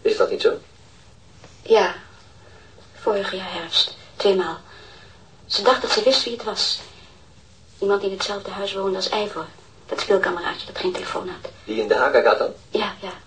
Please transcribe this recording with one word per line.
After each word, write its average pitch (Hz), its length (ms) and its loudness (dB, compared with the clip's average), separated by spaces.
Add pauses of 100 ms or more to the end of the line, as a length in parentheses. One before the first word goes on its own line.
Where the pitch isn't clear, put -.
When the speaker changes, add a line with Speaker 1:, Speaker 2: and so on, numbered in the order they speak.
Speaker 1:
Is - 160 2
dat 95 120 4
niet - 120 -4
zo? - 160 2 (1040)
Speaker 2:
Ja. 202 340 4 (1000)
Vorig 202 360 -2
jaar 185 220 -8
herfst. - 440 -2 (180)
Tweemaal. 180 460 2 (840)
Ze - 160 -2
dacht 254 200 4
dat 214 100 -4
ze 214 120 2
wist 254 200 4
wie 233 100 -4
het 233 100 -10
was. - 360 -2 (1000)
Iemand 196 220 2
die 202 80 -2
in 190 60 -4
hetzelfde 196 360 -6
huis 196 220 -6
woonde 196 220 -2
als 190 140 -4
Ivor. 202 360 -2 (400)
Dat - 140 -6
speelkameraadje 185 680 0
dat - 120 -14
geen 185 140 -2
telefoon - 380 -6
had. - 220 -12 (120)
Speaker 1:
Die 110 180 -2
in 107 60 0
Den 104 100 4
Haag 131 140 2 (120)
gaat - 140 6
dan? - 160 0 (160)
Speaker 2:
Ja, 214 320 -2
ja. 190 100 -10 (160)